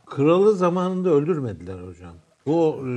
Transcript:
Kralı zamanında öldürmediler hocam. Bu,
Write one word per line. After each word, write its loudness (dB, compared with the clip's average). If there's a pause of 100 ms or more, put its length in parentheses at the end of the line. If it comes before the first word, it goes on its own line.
Kralı 4
zamanında 0
öldürmediler -2
hocam. -16 (320)
Bu, 0 (120)